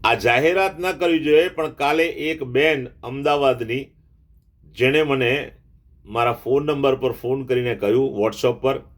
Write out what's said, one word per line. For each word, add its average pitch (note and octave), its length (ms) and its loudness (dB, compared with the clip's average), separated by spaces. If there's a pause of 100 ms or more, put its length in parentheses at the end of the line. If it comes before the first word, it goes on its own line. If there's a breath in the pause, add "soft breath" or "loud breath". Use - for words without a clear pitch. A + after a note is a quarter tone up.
આ A2+ 100 2
જાહેરાત D3+ 640 2
ન F3+ 120 -4
કરવી E3+ 280 0
જોઈએ, D#3 300 4
પણ D#3+ 220 -6
કાલે D3+ 340 0
એક D#3 380 -6
બેન C3+ 440 0 (160)
અમદાવાદની, C3+ 840 -2 (760)
જેણે C#3 400 0
મને C3+ 480 0 (540)
મારા A#2 280 0
ફોન C3+ 320 -2
નંબર C#3 300 2
પર B2+ 160 -2
ફોન B2+ 340 -4
કરીને B2 300 -2
કહ્યું, A2 440 0
WhatsApp A2 340 0
પર C3 240 -2 (200)